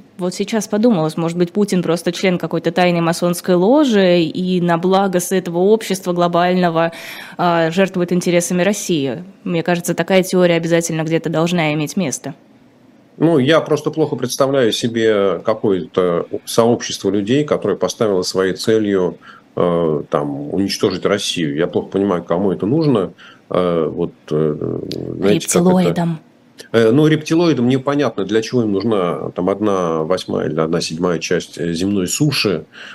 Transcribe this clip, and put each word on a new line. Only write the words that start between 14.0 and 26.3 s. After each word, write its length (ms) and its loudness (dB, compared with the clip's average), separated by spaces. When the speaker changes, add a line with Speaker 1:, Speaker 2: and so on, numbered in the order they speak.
Speaker 2:
представляю 560 0
себе 720 0
какое-то 840 0
сообщество 640 0
людей, 340 0
которое 320 -2
поставило 460 -2
своей 320 -2
целью, 640 0
э, 560 0
там, 420 -4
уничтожить 520 -2
Россию. 500 -2
Я 100 0
плохо 220 -4
понимаю, 360 0
кому 280 0
это 160 -2
нужно. 460 0
Э, 420 0
вот, 220 -4
э, 500 -2
знаете, 280 2
как 80 0
это 140 4
Speaker 1:
Рептилоидам. 500 2